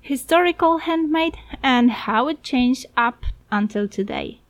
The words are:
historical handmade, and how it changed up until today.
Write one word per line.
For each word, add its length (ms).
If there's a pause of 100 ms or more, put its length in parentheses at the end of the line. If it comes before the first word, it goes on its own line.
historical 760
handmade, 580 (260)
and 280
how 380
it 140
changed 440 (100)
up 300 (260)
until 340
today. 640